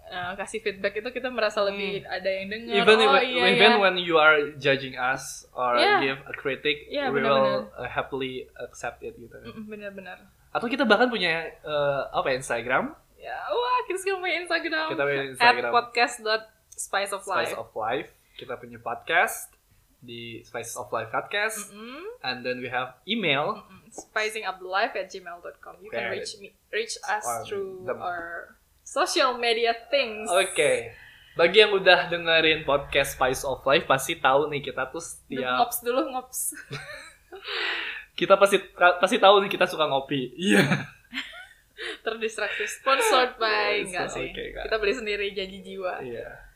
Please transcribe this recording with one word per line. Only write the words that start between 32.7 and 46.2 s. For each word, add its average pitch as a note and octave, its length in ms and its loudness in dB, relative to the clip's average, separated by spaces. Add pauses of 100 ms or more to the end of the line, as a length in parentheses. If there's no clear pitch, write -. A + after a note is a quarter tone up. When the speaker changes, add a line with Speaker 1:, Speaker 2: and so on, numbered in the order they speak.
Speaker 2:
Spice C3 280 0
of C3 220 -6
Life C#3 220 4
pasti D3+ 320 0
tahu C#3 280 4
nih D3 160 -4
kita C3+ 240 -6
tuh - 120 -10
Speaker 1:
Duh, - 20 -6
Speaker 2:
setiap - 560 -6
Speaker 1:
ngops A#3+ 240 0
dulu, A#3+ 200 -2 (100)
ngops. B3+ 300 -10 (920)
Speaker 2:
<laughs> F#4+ 60 -16 (760)
Kita F#3+ 220 6
pasti, G3 240 6 (140)
pasti F#3 420 4
tahu G3 240 8
nih G3 80 -2
kita G#3 160 2
suka D#3 220 0
ngopi. C3+ 480 -2
Iya. G3 280 4 (1400)
Speaker 1:
Terdistraksi. A3 680 -6
Sponsored C4 680 2
by, G#3 440 0
Speaker 2:
So, - 80 -6
Speaker 1:
enggak F3+ 200 -4
sih. - 200 -8
Speaker 2:
oke, F3+ 160 -12
enggak. - 200 -10
Speaker 1:
Kita A3 120 -2
beli G#3 180 0
sendiri, G#3 380 -4
Janji F#3+ 280 -8
Jiwa. F#3+ 380 -8
Speaker 2:
Iya. A#2 300 -10 (280)